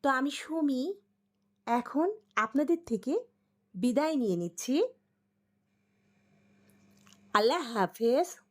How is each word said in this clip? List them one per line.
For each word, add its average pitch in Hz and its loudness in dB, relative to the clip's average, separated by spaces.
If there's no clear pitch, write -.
তো - 2
আমি 269 0
সুমি 285 -2
এখন 247 0
আপনাদের 277 2
থেকে 233 -4
বিদায় 247 0
নিয়ে 214 0
নিচ্ছি। 170 -6
আল্লাহ 247 4
হাফেজ। 233 2